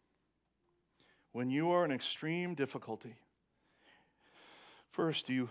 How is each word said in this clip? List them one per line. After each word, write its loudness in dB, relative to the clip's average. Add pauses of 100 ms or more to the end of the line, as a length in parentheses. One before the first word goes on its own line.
(1300)
When -2
you 4
are 6
in 2
extreme -2
difficulty, -6 (1800)
first, 0
do 0
you, 2